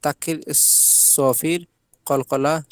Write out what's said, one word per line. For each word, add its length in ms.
তাকির, 400
সফির 1120
কলকলা 680